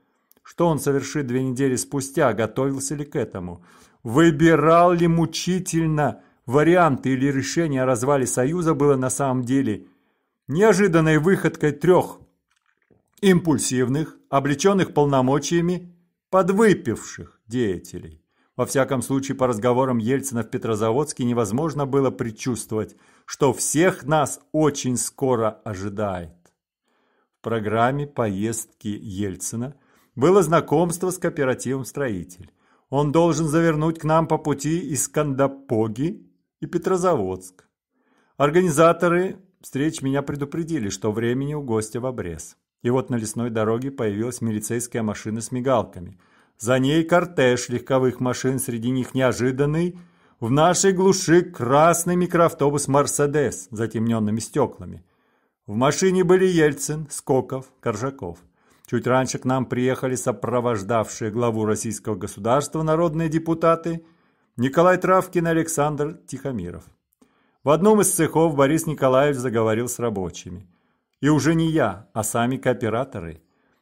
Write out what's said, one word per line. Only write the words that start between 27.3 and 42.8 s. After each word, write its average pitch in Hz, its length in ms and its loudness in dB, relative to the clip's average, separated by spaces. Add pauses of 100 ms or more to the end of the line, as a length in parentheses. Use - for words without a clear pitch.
В - 20 -20
программе 117 640 0
поездки 110 800 -6
Ельцина 104 880 -8 (400)
было 170 300 4
знакомство 165 640 0
с 180 80 -8
кооперативом 131 640 -4
"Строитель". 98 680 -8 (360)
Он 147 220 0
должен 165 380 2
завернуть 160 500 0
к - 60 -14
нам 160 240 2
по 160 100 0
пути 151 400 -2
из 131 300 -4
Кандапоги 135 1160 -2 (360)
и 160 60 -8
Петрозаводск. 165 1000 -2 (720)
Организаторы 170 1000 2 (220)
встреч 151 420 -4
меня 135 200 -2
предупредили, 147 640 -6
что 107 220 -4
времени 123 440 -2
у 147 80 -6
гостя 113 380 -4
в 123 60 -6
обрез. 92 500 -10 (260)